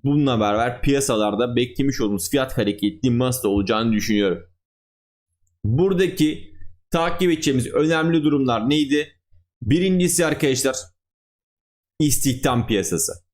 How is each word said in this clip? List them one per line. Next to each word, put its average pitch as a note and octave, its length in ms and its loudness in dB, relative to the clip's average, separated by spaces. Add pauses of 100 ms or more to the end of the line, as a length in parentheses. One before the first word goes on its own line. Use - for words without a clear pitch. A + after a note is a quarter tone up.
Bununla C#3 360 2
beraber A2 420 0
piyasalarda A#2+ 720 0
beklemiş B2+ 460 -2
olduğumuz G2+ 280 -2
fiyat C3 280 -2
hareketli G#2 520 -2
masada B2 380 0
olacağını G#2+ 460 0
düşünüyorum. G2+ 580 0 (1120)
Buradaki E3 920 0 (360)
takip E3+ 400 0
edeceğimiz D3 360 0
önemli D#3+ 560 2
durumlar C3 460 0
neydi? D3 500 0 (420)
Birincisi F3 640 2
arkadaşlar C3+ 500 0 (1200)
istihdam B2+ 680 0
piyasası. - 460 -2 (200)